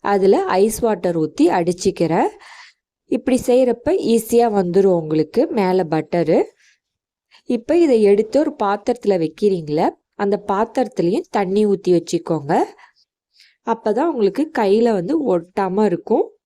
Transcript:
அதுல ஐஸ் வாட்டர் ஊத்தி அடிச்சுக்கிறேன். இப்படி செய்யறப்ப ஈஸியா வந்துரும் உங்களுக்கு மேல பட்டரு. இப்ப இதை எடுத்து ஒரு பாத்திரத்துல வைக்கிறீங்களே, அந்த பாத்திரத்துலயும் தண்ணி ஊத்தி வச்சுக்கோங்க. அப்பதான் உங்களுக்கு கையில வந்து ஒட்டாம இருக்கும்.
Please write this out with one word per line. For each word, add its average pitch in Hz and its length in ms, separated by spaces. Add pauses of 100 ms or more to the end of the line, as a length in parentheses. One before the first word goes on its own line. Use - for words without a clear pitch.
(120)
அதுல 196 260 (240)
ஐஸ் 220 220
வாட்டர் 185 380
ஊத்தி 156 240 (120)
அடிச்சுக்கிறேன். 180 720 (840)
இப்படி 254 260 (100)
செய்யறப்ப 247 480 (180)
ஈஸியா 233 340 (100)
வந்துரும் 185 420
உங்களுக்கு 156 420 (180)
மேல 185 240
பட்டரு. 160 560 (1080)
இப்ப 247 360
இதை 254 120 (140)
எடுத்து 220 280
ஒரு 302 140 (100)
பாத்திரத்துல 208 600
வைக்கிறீங்களே, 165 640 (280)
அந்த 202 220 (140)
பாத்திரத்துலயும் 220 760
தண்ணி 202 360
ஊத்தி 190 320
வச்சுக்கோங்க. 165 560 (1120)
அப்பதான் 226 460
உங்களுக்கு 220 320 (160)
கையில 220 380
வந்து 220 180 (180)
ஒட்டாம 190 560
இருக்கும். 214 340 (200)